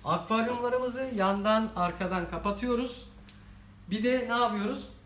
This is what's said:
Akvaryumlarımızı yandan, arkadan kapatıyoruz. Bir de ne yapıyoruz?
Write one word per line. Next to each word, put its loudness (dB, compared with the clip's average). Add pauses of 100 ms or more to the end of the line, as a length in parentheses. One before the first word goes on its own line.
Akvaryumlarımızı 0
yandan, 2
arkadan -2
kapatıyoruz. -2 (800)
Bir -2
de 2
ne 2
yapıyoruz? 0 (160)